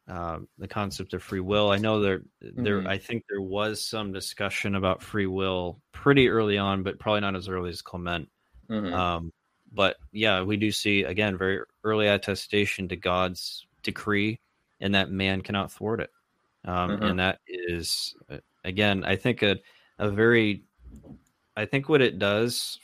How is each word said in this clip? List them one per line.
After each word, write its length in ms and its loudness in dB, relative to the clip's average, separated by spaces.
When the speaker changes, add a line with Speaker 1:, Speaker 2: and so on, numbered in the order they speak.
Speaker 1:
uh, 320 -8
the 100 -12
concept 460 -6
of 100 -6
free 160 -6
will. 300 2
I 80 4
know 240 2
there, 200 0
there, 380 -2
Speaker 2:
Mm-hmm. 80 -4
Speaker 1:
I 100 -2
think 320 -6
there 120 -4
was 440 -4
some 280 -6
discussion 600 -4
about 260 2
free 260 -2
will 540 -2
pretty 380 6
early 280 4
on, 260 2
but 160 -4
probably 220 2
not 140 0
as 140 -6
early 200 -4
as 120 -10
Clement. 480 -6
Speaker 2:
Mm-hmm. 240 -4
Speaker 1:
Um, 400 -2
but 240 2
yeah, 320 2
we 140 0
do 140 2
see, 320 2
again, 340 0
very 220 0
early 240 2
attestation 840 0
to 60 -6
God's 680 -2
decree 560 -2
and 160 0
that 160 2
man 300 0
cannot 300 -4
thwart 280 -4
it. 120 -6
Um, 260 0
Speaker 2:
Mm-hmm. 120 -4
Speaker 1:
and 160 0
that 280 0
is, 680 -6
uh, 80 -12
again, 400 0
I 120 0
think 260 0
a, 160 4
a 100 0
very, 540 4
I 100 -4
think 240 -2
what 120 8
it 180 2
does 640 0